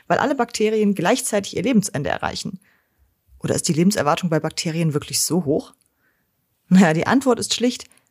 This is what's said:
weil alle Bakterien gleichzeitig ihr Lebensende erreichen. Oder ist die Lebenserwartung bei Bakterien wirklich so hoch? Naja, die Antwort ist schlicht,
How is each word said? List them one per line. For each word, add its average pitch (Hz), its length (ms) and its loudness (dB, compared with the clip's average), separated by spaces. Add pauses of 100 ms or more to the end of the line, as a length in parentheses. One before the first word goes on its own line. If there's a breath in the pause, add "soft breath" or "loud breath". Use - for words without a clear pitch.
weil - 100 0
alle 285 180 0
Bakterien 214 600 0
gleichzeitig 202 600 -2
ihr 185 80 -2
Lebensende 196 460 0
erreichen. - 520 -6 (800)
Oder - 140 -4
ist - 140 -2
die 151 60 0
Lebenserwartung 170 560 0
bei 156 100 2
Bakterien 160 540 -2
wirklich 139 260 -4
so 165 240 -2
hoch? 151 300 -2 (920)
Naja, 180 260 6
die 165 120 0
Antwort 254 320 2
ist - 140 -6
schlicht, 247 320 -2 (260 soft breath)